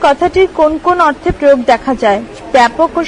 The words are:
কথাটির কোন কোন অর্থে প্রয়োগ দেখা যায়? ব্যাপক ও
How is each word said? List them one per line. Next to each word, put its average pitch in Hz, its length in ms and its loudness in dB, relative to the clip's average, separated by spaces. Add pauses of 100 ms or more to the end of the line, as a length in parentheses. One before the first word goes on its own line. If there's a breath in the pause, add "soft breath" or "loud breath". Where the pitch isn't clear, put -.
কথাটির 349 420 2 (120)
কোন 311 120 2 (140)
কোন 359 160 2
অর্থে 302 300 -2
প্রয়োগ 277 280 2 (120)
দেখা 240 220 -2 (100)
যায়? 208 160 2 (340)
ব্যাপক 269 440 2
ও 339 100 -2